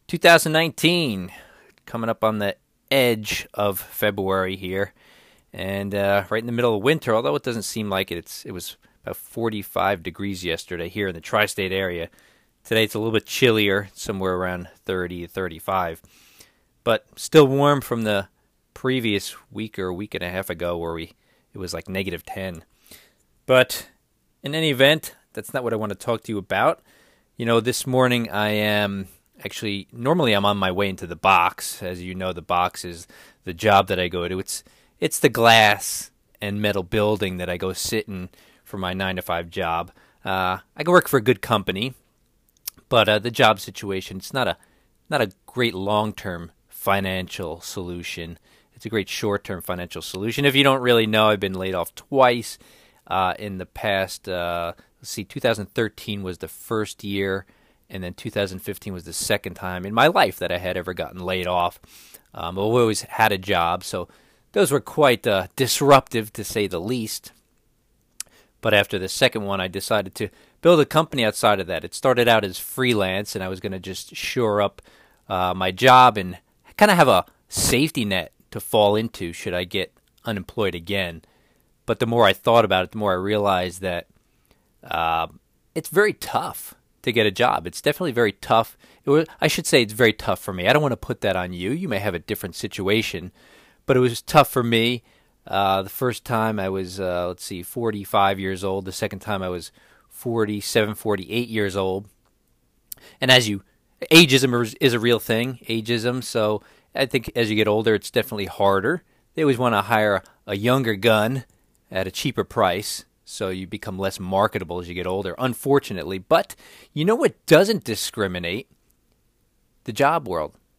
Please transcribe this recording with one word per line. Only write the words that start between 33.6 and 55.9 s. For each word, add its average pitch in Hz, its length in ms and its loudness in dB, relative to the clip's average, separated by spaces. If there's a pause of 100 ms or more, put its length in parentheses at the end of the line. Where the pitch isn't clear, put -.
that 92 120 0
I 90 80 0
go 87 180 -4
to. 92 120 -4
It's, - 260 -8 (340)
it's - 200 -4
the 151 100 2
glass 113 840 4 (300)
and 104 220 -6
metal 101 220 0
building 104 520 0
that 90 140 -6
I 90 80 -6
go 95 160 -4
sit - 340 -6
in 92 220 -12 (340)
for - 140 -12
my 92 160 -6
nine-to-five 90 560 -4
job. 85 400 -4 (340)
Uh, 95 340 -2 (160)
I 151 100 -8
can 175 80 0
work 180 160 6
for 139 100 2
a 110 40 0
good 123 200 2
company, 104 500 -2 (960)
but, 110 220 4
uh, 107 80 4
the 113 140 -4
job 110 280 4
situation, 95 580 -10
it's - 140 -14
not 127 160 -2
a, 85 80 -2 (540)
not 151 100 0
a 101 120 -2 (120)
great 117 300 -2
long-term 98 760 -2 (180)
financial 92 920 -4
solution. 87 800 -10 (340)
It's - 140 -18
a - 20 -8
great 107 220 -4
short-term 101 500 -4
financial 87 400 -8
solution. 113 460 -4
If 131 80 4
you 139 100 6
don't 135 160 4
really 120 260 4
know, 107 220 4
I've 107 100 4
been 95 140 -2
laid 92 220 -4
off 87 200 -4
twice, 127 640 2 (500)
uh, 92 320 0
in 101 200 -10
the 90 80 -10
past. 95 600 -4
Uh, 87 460 -4 (260)
let's - 120 -18
see, 113 120 -10
two - 160 -12
thousand 110 280 0
thirteen 104 560 -6